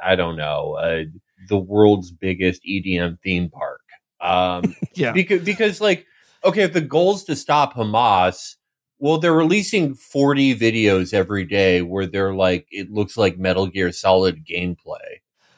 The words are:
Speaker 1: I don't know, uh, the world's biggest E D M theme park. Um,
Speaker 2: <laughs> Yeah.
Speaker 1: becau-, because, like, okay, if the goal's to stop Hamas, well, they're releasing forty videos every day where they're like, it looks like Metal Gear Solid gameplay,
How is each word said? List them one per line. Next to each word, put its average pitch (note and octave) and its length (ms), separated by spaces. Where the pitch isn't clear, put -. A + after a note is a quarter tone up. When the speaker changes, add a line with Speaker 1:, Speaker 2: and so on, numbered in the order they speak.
Speaker 1:
I F#2 140
don't E2+ 220
know, D2+ 440
uh, E2 220
the G2+ 80
world's G2 560
biggest F#2 520
E F#2+ 160
D F#2 160
M F2 280
theme F2+ 260
park. C2+ 300
Um, F2+ 640
Speaker 2:
<laughs> - 100
Yeah. A#2+ 180
Speaker 1:
becau-, F3+ 320
because, G3+ 360
like, G#3 260
okay, G3+ 180
if F3 100
the F3 80
goal's F3 440
to D#3+ 100
stop D3 400
Hamas, G#2+ 800
well, D3+ 180
they're E3 140
releasing E3 600
forty C#3 600
videos G#2+ 580
every G2 320
day F#2 380
where F#2 240
they're F#2+ 280
like, F#2 360
it F#2+ 220
looks G#2 240
like F#2+ 200
Metal F#2 300
Gear F#2 240
Solid F#2 560
gameplay, E2+ 720